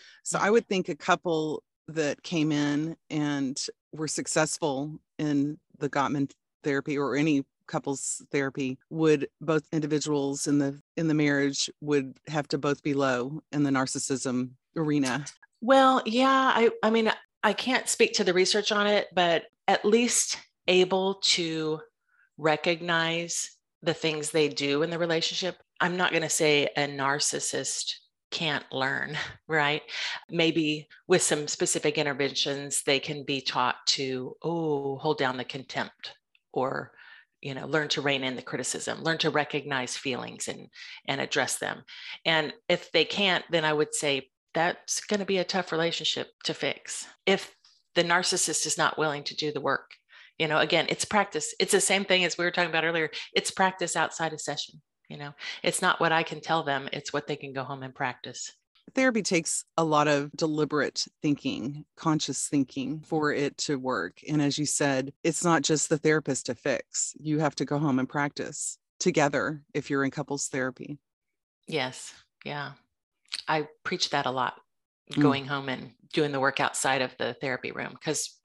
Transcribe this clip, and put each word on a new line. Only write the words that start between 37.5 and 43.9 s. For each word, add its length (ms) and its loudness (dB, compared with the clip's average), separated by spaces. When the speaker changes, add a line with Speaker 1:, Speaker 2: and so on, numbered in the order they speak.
Speaker 2:
know, 140 -10
learn 220 0
to 120 -2
rein 240 0
in 120 -4
the 60 -8
criticism, 600 -6
learn 160 0
to 100 0
recognize 680 -2
feelings 520 -6
and, 200 -12
and 140 -2
address 380 -2
them. 240 -6
And 300 2
if 240 -2
they 120 6
can't, 460 0
then 160 2
I 60 2
would 220 0